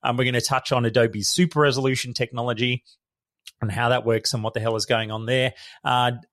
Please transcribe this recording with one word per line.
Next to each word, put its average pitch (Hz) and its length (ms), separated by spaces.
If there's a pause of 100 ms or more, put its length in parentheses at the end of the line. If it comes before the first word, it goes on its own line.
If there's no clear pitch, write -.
Um, 120 140
we're 127 80
gonna 123 160
touch 131 320
on 123 120
Adobe's 110 440
super 170 320
resolution 131 540
technology 123 680 (760)
and 104 100
how 117 200
that 123 160
works 113 260
and 117 100
what 110 120
the 113 60
hell 113 160
is 110 100
going 113 240
on 110 160
there. 127 260 (320)
Uh, 123 280 (200)